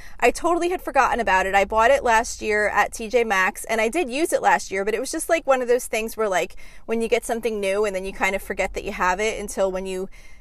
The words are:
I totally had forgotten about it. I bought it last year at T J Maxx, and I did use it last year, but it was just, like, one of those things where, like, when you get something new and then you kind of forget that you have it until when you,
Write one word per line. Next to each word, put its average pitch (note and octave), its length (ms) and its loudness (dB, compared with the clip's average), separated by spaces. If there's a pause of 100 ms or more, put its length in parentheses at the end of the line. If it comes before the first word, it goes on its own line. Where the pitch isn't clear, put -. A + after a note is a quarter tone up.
(200)
I A#3+ 100 6
totally E4+ 400 2
had F4+ 100 -2
forgotten B3+ 400 2
about F#3 280 2
it. G3 80 0
I G3 100 4
bought A3 240 4
it C#4 140 4
last A3+ 360 2
year G#3+ 300 0
at - 240 2
T A3+ 140 -8
J A#3 160 2
Maxx, G3+ 420 0
and A3 160 0
I A3 80 0
did C4 220 -2
use D4 200 -2
it - 120 0
last G3 260 4
year, F#3+ 160 -4
but G#3+ 80 0
it G#3+ 60 -2
was C4+ 120 -6
just, D#4+ 160 -6
like, E4 200 0
one C4 160 4
of A#3+ 40 -2
those B3 200 2
things A3 280 -4
where, G#3+ 140 0
like, F3+ 260 0 (300)
when A3+ 160 -2
you A3+ 60 0
get - 180 2
something A3 340 -2
new G3 240 2
and G3+ 120 0
then F#3 100 -4
you F#3+ 80 -6
kind G3 220 0
of G3 80 -6
forget F#3+ 320 -4
that - 80 -6
you G3+ 80 -6
have F#3 280 0
it G#3+ 200 0
until G3+ 320 -2
when F#3 160 -6
you, F#3 200 -6 (340)